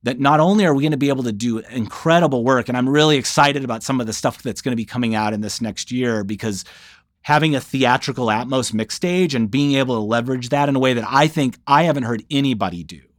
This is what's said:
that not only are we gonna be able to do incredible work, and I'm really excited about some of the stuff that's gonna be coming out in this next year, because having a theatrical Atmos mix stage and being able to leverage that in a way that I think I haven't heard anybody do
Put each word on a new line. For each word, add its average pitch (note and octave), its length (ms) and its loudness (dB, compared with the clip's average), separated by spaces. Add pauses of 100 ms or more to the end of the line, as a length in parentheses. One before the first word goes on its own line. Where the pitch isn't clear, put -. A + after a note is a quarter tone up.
that B2 160 -4
not C#3+ 220 4
only G3 240 4
are D#3 100 4
we C#3 80 2
gonna D3+ 140 0
be C#3 100 0
able C3 160 0
to A#2+ 80 -2
do A2+ 280 -4
incredible C3 840 0
work, B2+ 240 2
and B2 100 -2
I'm B2+ 120 0
really D3+ 260 6
excited C#3+ 480 2
about A#2 180 -6
some C3 200 -2
of A2 60 -4
the A2 60 -6
stuff - 300 -4
that's A#2 180 -8
gonna B2 140 -4
be A2+ 100 -4
coming A#2 300 -4
out G#2+ 180 0
in G#2+ 60 -4
this G#2 220 -8
next A2 280 -8
year, A#2+ 360 -2
because G2+ 400 -6 (560)
having D3 340 2
a B2+ 60 -2
theatrical B2+ 680 0
Atmos A#2+ 460 -2
mix A2 200 -4
stage F3+ 400 0
and A2+ 160 0
being C#3+ 260 0
able C3 200 0
to A2 60 -2
leverage A#2+ 480 -2
that C#3+ 180 2
in C#3 80 0
a C3 40 0
way C3 140 2
that A2+ 140 -2
I C#3+ 220 2
think C#3 360 -2
I C#3+ 180 4
haven't C#3+ 200 0
heard A2+ 260 -4
anybody G2+ 540 -2
do D#2 180 -18 (180)